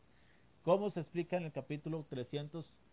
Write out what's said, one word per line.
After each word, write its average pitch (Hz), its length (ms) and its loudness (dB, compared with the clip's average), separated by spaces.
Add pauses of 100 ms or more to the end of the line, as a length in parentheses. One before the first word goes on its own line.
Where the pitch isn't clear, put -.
(640)
¿Cómo 196 260 6
se 170 120 -2
explica 170 360 0
en 180 60 -2
el 156 80 -6
capítulo 151 580 -4
trescientos 147 640 -6 (200)